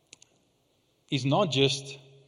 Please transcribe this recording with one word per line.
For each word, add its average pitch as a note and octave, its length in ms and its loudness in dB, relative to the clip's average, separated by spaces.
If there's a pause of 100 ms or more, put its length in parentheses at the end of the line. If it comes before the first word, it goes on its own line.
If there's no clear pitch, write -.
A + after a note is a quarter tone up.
(1120)
is C3 160 -2
not D#3+ 260 2
just C3+ 460 0 (300)